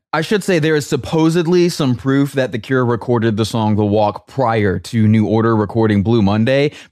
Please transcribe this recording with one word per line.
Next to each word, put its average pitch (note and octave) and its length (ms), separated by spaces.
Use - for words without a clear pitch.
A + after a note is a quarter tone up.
I D#3+ 60
should G3 220
say F3+ 160
there D#3 160
is D3 100
supposedly E3 840
some C3+ 260
proof C3+ 380
that B2+ 180
The A#2+ 80
Cure B2+ 260
recorded A#2 500
the A2 100
song G#2+ 320
The G#2+ 60
Walk G#2 440
prior A2+ 500
to A2 300
New G#2+ 180
Order A2+ 300
recording G#2+ 480
Blue A2+ 180
Monday, A2+ 500